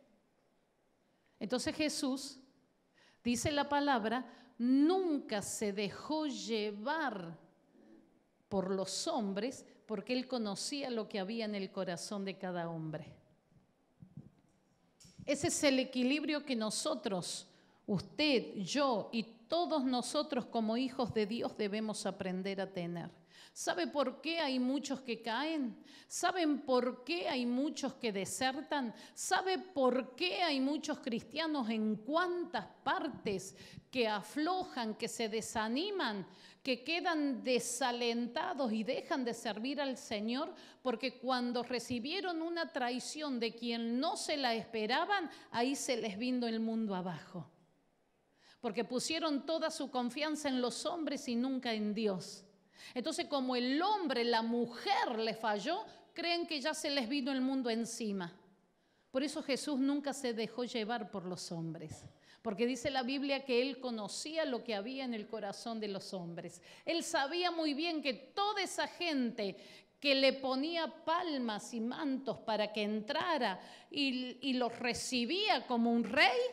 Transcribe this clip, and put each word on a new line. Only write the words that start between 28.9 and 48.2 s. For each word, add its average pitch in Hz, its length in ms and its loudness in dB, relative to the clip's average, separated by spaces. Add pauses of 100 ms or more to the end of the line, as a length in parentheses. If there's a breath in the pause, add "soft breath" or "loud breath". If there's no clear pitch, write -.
¿Sabe 370 440 2
por 254 580 2
qué 359 260 0
hay 302 160 4
muchos 294 400 0
cristianos 262 720 -2
en 214 240 2
cuantas 320 720 0 (160)
partes 262 760 -2 (360 loud breath)
que 233 160 4
aflojan, 262 880 -2
que 233 100 -6
se 220 220 -2
desaniman, 226 1000 -2 (380 loud breath)
que 247 180 0
quedan 302 640 0
desalentados 240 1300 0
y 220 100 2
dejan 262 420 0
de 226 100 0
servir 233 460 -4
al 269 180 0
Señor? 240 540 -2 (300 loud breath)
Porque 247 380 -2
cuando 247 420 2
recibieron 285 800 -2
una 330 300 -2
traición 254 640 -2
de 226 160 -2
quien 233 460 -2
no 339 160 0
se 311 200 -2
la 247 200 2
esperaban, 277 760 0 (220 loud breath)
ahí 254 240 2
se 262 200 0
les 202 220 -2
vino 247 300 0
el 226 100 0
mundo 220 380 0
abajo. 175 520 -6 (1120 loud breath)